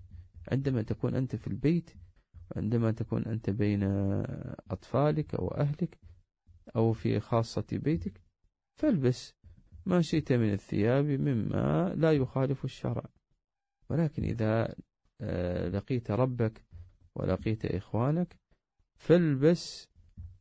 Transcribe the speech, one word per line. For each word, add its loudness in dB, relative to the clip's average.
عندما 0
تكون -2
أنت -2
في -8
البيت، 0
وعندما 0
تكون -2
أنت -4
بين 2
أطفالك -2
أو -2
أهلك -2
أو 4
في 0
خاصة -2
بيتك، -2
فالبس 2
ما 4
شئت 0
من 4
الثياب 2
مما 0
لا 4
يخالف 0
الشرع، -4
ولكن 0
إذا، 0
آه، -2
لقيت -4
ربك 0
ولقيت -2
إخوانك، -2
فالبس 4